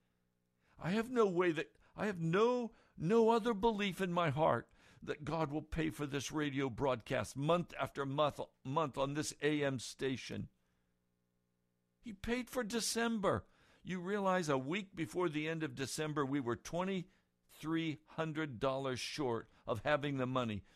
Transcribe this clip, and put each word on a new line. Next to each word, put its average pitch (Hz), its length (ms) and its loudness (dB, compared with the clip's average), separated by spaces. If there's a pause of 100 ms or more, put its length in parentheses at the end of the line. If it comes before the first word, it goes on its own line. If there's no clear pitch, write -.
(800)
I 147 120 -4
have 226 200 0
no 233 160 6
way 175 240 4
that, 151 200 -2 (240)
I 202 120 -2
have 190 120 -2
no, 220 520 2 (260)
no 220 320 4
other 233 240 2
belief 202 480 0
in 185 100 0
my 170 200 2
heart 143 400 2 (320)
that - 200 -8
God 151 280 -2
will 151 100 -2
pay 156 300 -2
for 147 160 -4
this 135 240 -4
radio 143 380 0
broadcast 123 680 -2
month 165 420 0
after 139 280 -4
month, 143 320 0 (240)
month 139 340 -2
on 139 160 0
this 151 300 -4
A 147 200 2
M 135 140 0
station. 117 720 -6 (1500)
He 226 140 -12
paid 240 360 -2
for 254 140 -2
December. 220 840 2 (380)
You 185 160 -4
realize 185 500 2
a 139 80 6
week 170 380 -2
before 175 340 0
the 151 180 -2
end 160 140 -4
of 139 140 -4
December, 147 500 -2
we 139 140 0
were 120 160 0
twenty-three 165 1500 -4
hundred 156 520 -4
dollars 135 400 0
short 123 500 -2 (180)
of 113 180 -2
having 143 320 0
the 131 80 0
money 120 380 -2 (120)